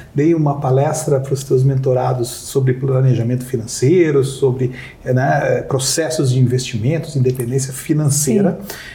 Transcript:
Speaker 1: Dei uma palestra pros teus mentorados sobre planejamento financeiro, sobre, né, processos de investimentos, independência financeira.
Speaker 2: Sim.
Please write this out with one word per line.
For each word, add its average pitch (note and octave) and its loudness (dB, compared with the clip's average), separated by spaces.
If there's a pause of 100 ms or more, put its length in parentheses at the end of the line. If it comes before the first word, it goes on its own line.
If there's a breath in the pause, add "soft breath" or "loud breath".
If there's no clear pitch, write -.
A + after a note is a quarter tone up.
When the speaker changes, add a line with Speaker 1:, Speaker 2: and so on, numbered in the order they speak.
(160)
Speaker 1:
Dei D#3 4
uma D3 0
palestra C3+ 2
pros C3 -4
teus C3 2
mentorados C3 0
sobre - -2
planejamento B2+ 0
financeiro, C#3 2
sobre, B2+ -2 (340 loud breath)
né, C3 0
processos D3+ -2
de B2+ 2
investimentos, B2+ 0
independência B2+ -2
financeira. E3+ 0
Speaker 2:
Sim. - -12 (200 loud breath)